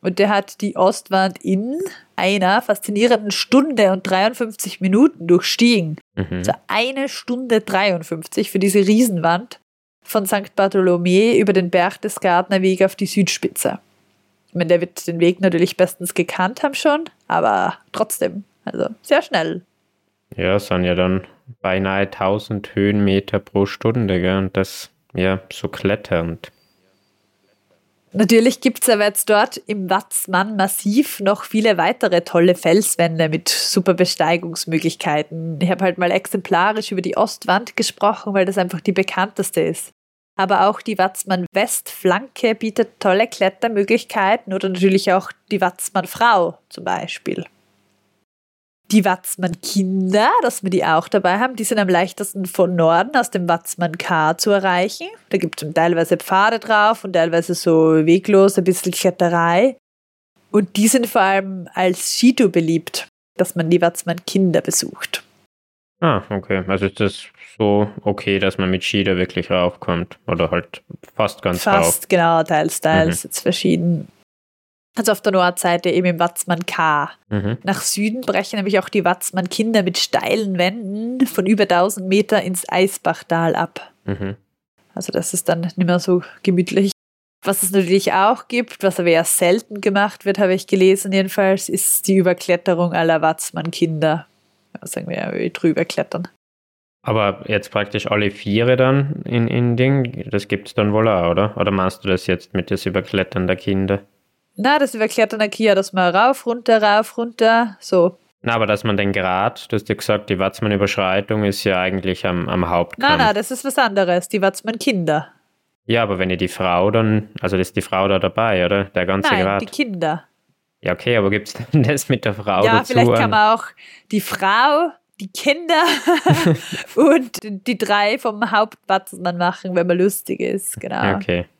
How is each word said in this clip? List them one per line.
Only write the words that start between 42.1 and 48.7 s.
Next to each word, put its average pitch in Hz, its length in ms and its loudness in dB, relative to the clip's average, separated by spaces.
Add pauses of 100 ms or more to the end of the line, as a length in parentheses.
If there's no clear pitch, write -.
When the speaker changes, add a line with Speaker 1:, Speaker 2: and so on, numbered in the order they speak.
Speaker 1:
bietet - 440 -4
tolle 208 280 2
Klettermöglichkeiten 202 1300 0
oder 190 160 -4
natürlich 190 440 2
auch 185 180 0 (200)
die 202 100 0
Watzmann-Frau 185 960 0 (120)
zum - 160 -14
Beispiel. - 600 -6 (1500)